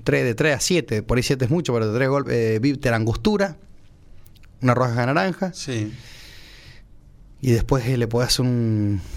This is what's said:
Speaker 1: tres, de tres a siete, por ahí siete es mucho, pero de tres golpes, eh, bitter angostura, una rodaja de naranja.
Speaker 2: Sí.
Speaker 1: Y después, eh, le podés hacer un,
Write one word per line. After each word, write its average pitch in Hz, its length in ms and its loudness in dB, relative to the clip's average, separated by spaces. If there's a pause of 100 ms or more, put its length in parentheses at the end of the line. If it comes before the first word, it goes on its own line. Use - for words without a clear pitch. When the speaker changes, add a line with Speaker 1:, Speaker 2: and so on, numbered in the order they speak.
Speaker 1:
tres, 139 220 2
de 120 100 0
tres 147 220 2
a - 40 -4
siete, 120 420 0
por 117 140 0
ahí 123 60 2
siete 127 220 0
es 113 60 2
mucho, 160 220 0
pero 110 200 2
de 110 40 0
tres 131 120 2
golpes, 135 260 0
eh, 113 260 2
bitter 131 320 0
angostura, 151 640 0 (1080)
una 123 120 4
rodaja 123 280 2
de 120 40 0
naranja. 175 460 0
Speaker 2:
Sí. 110 400 -6 (1500)
Speaker 1:
Y 127 120 2
después, 117 340 2
eh, 131 100 0
le 117 120 0
podés 120 220 0
hacer 127 140 0
un, 110 560 0 (160)